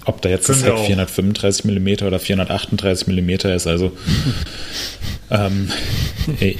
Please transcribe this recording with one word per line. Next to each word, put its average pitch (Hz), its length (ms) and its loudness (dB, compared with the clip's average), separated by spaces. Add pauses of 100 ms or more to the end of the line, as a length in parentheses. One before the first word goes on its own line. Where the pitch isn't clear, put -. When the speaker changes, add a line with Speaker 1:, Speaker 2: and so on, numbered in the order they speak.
Speaker 1:
ob - 160 -2
da 92 80 2
jetzt 92 180 2
das 135 100 4
Speaker 2:
Können 131 80 0
wir 127 80 6
Speaker 1:
Heck 110 60 0
Speaker 2:
auch. 107 60 0
Speaker 1:
vierhundertfünfunddreißig 98 800 2
Millimeter 98 420 2
oder 92 120 2
vierhundertachtunddreißig 95 880 0
Millimeter 92 480 2
ist, 87 120 0
also, 85 240 2 (760)
<laughs> - 640 -8
ähm, 98 380 0 (920)